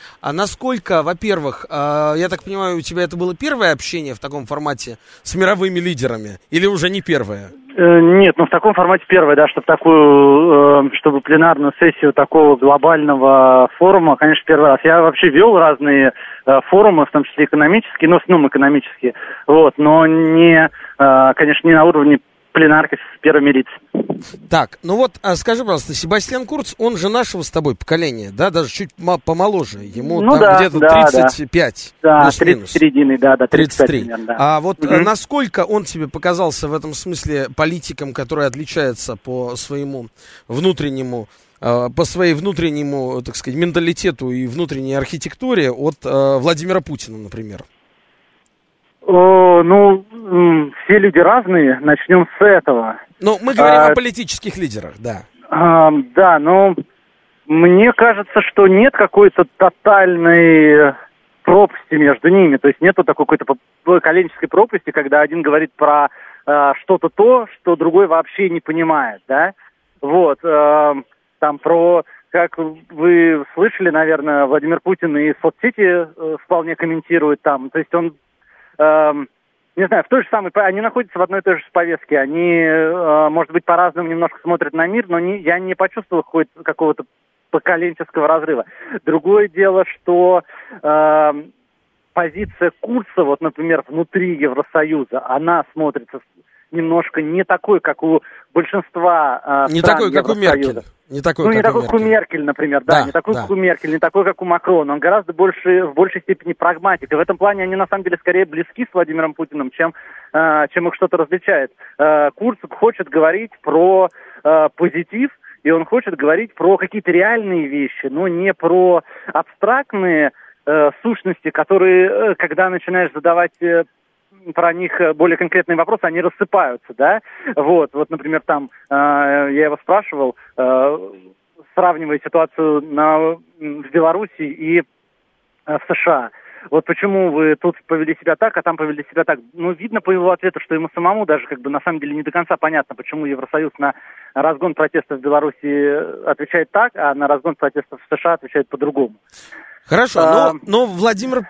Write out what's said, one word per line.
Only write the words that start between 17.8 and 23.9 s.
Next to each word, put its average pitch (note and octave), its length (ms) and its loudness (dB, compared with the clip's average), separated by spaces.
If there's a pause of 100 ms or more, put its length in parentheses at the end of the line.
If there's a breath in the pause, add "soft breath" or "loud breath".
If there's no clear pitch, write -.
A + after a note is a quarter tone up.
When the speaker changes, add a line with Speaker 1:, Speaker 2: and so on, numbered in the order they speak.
Speaker 2:
ну, F3 80 4
в - 40 0
основном E3 260 2
экономические, C#3 640 0 (320 loud breath)
вот, D3+ 320 4
но D#3 280 4
не, D#3+ 600 4 (300 loud breath)
э, C3 360 6
конечно, D3+ 320 0
не E3 80 6
на D#3 100 6
уровне D3 340 4 (340)
пленарки D#3 440 2
с - 260 -20
первыми D3 280 2
лицами. C3 280 -2 (720)